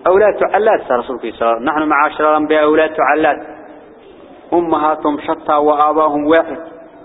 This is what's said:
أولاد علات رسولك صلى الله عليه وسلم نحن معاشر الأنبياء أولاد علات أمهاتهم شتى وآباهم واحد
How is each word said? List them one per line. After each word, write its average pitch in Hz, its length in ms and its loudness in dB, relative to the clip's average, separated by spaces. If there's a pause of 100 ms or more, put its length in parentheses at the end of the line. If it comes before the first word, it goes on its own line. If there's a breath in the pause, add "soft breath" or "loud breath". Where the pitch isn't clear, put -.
أولاد 190 360 2
علات 196 480 0
رسولك 120 300 -4
صلى 113 100 -10
الله 117 140 -4
عليه 117 100 2
وسلم 117 80 -8
نحن 151 260 -2
معاشر 151 400 0
الأنبياء 151 340 0
أولاد 156 360 0
علات 147 480 0 (1040)
أمهاتهم 156 680 0
شتى 160 340 -4
وآباهم 147 760 2
واحد 160 300 2 (480)